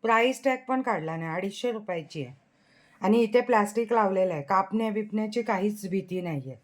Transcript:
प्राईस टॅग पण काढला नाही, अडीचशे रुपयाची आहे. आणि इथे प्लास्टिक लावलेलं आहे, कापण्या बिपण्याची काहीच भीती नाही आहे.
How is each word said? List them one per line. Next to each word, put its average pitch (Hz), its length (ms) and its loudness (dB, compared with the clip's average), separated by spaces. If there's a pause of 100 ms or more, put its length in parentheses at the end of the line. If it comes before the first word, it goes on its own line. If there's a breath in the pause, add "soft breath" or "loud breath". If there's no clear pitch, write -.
प्राईस 226 420 2
टॅग 262 120 2 (120)
पण 262 140 0
काढला 165 340 -4
नाही, 165 140 -6
अडीचशे 196 420 -4
रुपयाची 175 520 -8
आहे. 127 100 -16 (680 soft breath)
आणि 208 180 4
इथे 233 220 4
प्लास्टिक 220 520 2
लावलेलं 190 420 2
आहे, 147 80 -4
कापण्या 202 480 0
बिपण्याची 214 520 -2
काहीच 208 460 -2
भीती 185 320 -4
नाही 160 260 -4
आहे. 127 180 -14